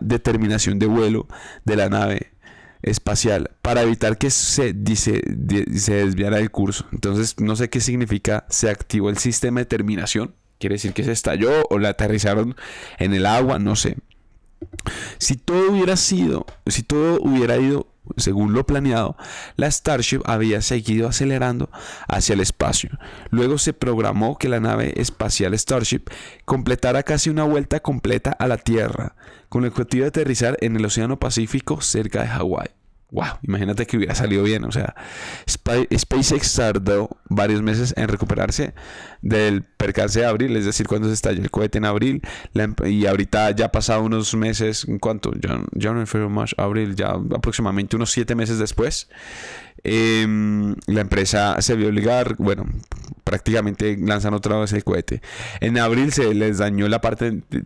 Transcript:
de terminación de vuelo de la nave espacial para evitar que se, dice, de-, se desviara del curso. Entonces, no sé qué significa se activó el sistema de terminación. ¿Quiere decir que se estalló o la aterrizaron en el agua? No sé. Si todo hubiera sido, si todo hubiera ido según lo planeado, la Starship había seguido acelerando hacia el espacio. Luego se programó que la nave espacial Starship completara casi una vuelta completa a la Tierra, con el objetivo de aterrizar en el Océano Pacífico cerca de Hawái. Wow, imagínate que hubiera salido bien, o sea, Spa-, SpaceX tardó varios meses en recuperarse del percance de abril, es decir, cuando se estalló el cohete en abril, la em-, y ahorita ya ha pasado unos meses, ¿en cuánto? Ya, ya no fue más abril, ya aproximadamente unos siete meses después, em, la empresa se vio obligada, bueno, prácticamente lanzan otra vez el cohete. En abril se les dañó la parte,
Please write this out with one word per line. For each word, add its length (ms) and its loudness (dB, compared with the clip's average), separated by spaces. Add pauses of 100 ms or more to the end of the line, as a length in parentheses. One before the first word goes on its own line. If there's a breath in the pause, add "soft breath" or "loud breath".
de 160 0
terminación 600 0
de 60 2
vuelo 420 2 (380 loud breath)
de 120 2
la 120 4
nave 440 0 (500 loud breath)
espacial 720 0 (100)
para 180 2
evitar 380 2
que 100 2
se, 460 2
dice, 520 0
de-, 520 0
se 260 2
desviara 320 0
del 140 2
curso. 420 -2
Entonces, 480 -2
no 160 0
sé 140 0
qué 100 0
significa 680 0
se 180 2
activó 400 0
el 80 -2
sistema 440 0
de 60 -2
terminación. 680 -2 (240)
¿Quiere 160 -2
decir 180 -2
que 120 -2
se 80 0
estalló 580 2
o 80 2
la 120 2
aterrizaron 640 0 (420 loud breath)
en 160 2
el 100 2
agua? 340 2
No 160 0
sé. 220 -2 (1200 loud breath)
Si 200 0
todo 340 2
hubiera 260 2
sido, 480 0 (220)
si 160 -2
todo 400 2
hubiera 340 4
ido 300 0 (300)
según 380 2
lo 100 2
planeado, 540 0 (380 loud breath)
la 140 2
Starship 540 0
había 380 2
seguido 460 0
acelerando 600 0 (380 loud breath)
hacia 240 0
el 80 2
espacio. 500 0 (380 loud breath)
Luego 300 2
se 160 0
programó 640 0
que 100 -2
la 120 0
nave 360 0
espacial 600 -2
Starship 480 0 (420 loud breath)
completara 560 2
casi 260 0
una 160 2
vuelta 360 0
completa 500 -2
a 180 -2
la 80 2
Tierra, 580 -2 (360 loud breath)
con 140 2
el 60 0
objetivo 340 0
de 40 2
aterrizar 520 0
en 160 2
el 100 2
Océano 340 0
Pacífico 640 -2
cerca 400 0
de 60 -2
Hawái. 420 -2 (400)
Wow, 300 -4
imagínate 460 -2
que 100 -2
hubiera 180 0
salido 280 2
bien, 220 0
o 60 -6
sea, 240 -4 (520 loud breath)
Spa-, 400 0 (100)
SpaceX 600 2
tardó 520 2 (220)
varios 320 2
meses 340 0
en 100 0
recuperarse 680 -2 (480 loud breath)
del 400 2
percance 580 0
de 60 4
abril, 320 2
es 80 0
decir, 200 -2
cuando 220 0
se 60 2
estalló 260 0
el 100 -4
cohete 280 0
en 80 0
abril, 340 0 (320 loud breath)
la 120 0
em-, 100 -2 (100)
y 220 2
ahorita 460 2
ya 120 0
ha 80 -2
pasado 300 2
unos 320 0
meses, 520 0
¿en 120 -4
cuánto? 420 -2
Ya, 180 -2 (140)
ya 220 -2
no 100 -2
fue 240 -2
más 300 -2
abril, 380 0
ya 160 0
aproximadamente 840 -2
unos 140 0
siete 240 0
meses 240 0
después, 500 -2 (760 loud breath)
em, 920 2 (100)
la 140 2
empresa 600 2
se 140 2
vio 120 2
obligada, 480 2
bueno, 300 0 (580)
prácticamente 720 0
lanzan 380 0
otra 240 0
vez 160 0
el 100 -2
cohete. 380 -2 (380 loud breath)
En 180 2
abril 340 2
se 220 2
les 240 2
dañó 300 2
la 120 2
parte, 420 -2 (240)